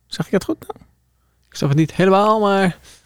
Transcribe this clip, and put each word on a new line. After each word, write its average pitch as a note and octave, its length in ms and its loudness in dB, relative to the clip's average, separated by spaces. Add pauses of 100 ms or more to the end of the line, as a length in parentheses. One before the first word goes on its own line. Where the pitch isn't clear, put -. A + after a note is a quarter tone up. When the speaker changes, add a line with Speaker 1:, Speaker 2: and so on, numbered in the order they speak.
Speaker 1:
zeg - 200 -10
ik - 60 -12
het G3 120 -2
goed? - 220 -8 (840)
Speaker 2:
Ik - 60 -20
snap D3 140 -2
het C#3 80 0
niet D#3+ 160 0
helemaal, G3+ 460 2
maar G3 380 0 (280)